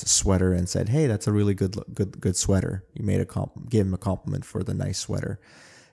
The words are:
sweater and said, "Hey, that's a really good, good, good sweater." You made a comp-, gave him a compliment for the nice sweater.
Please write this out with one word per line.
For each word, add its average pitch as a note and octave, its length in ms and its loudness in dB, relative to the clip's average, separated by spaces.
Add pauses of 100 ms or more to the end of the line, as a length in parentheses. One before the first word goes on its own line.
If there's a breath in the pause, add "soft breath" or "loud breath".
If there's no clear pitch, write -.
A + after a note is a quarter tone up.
sweater F#2 440 4
and F2+ 160 0
said, F2+ 200 0
"Hey, D3 180 4
that's G#2+ 200 0
a G#2 60 4
really G#2 220 4
good, F#2 200 0 (180)
good, - 280 -4
good F#2 160 0
sweater." F#2+ 560 0
You - 100 -8
made G2 160 2
a F#2+ 60 0
comp-, - 440 -6
gave G#2+ 160 4
him F#2+ 80 0
a F2+ 40 -2
compliment F#2+ 480 -4
for - 180 -6
the G2+ 100 -4
nice F#2+ 260 -4
sweater. G2 420 -6 (520 loud breath)